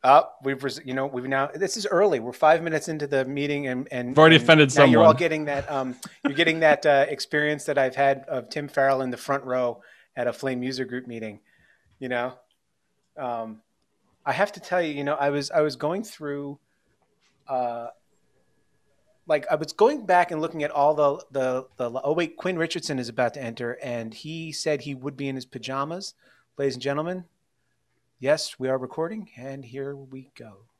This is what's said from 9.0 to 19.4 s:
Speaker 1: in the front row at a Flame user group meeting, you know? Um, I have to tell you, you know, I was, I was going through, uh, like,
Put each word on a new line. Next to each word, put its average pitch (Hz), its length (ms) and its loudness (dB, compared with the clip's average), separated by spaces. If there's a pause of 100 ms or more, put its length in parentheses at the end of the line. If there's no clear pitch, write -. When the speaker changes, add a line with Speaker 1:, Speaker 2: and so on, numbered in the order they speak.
Speaker 1:
in 131 100 -4
the 123 60 -6
front 139 280 -4
row 123 380 -4 (320)
at 123 140 -2
a 117 40 -2
Flame 127 300 -6
user 127 220 -6
group 123 240 -10
meeting, 113 320 -12 (580)
you 131 100 -10
know? 123 260 -4 (840)
Um, 113 440 -8 (640)
I 139 80 -4
have 202 200 -2
to 180 80 -18
tell 180 220 -2
you, 151 100 -4
you 143 120 -6
know, 143 100 -2
I 143 160 0
was, 143 200 -4
I 165 120 0
was 143 140 -2
going 170 280 -6
through, 143 540 -10 (920)
uh, 120 400 -6 (1400)
like, 151 240 0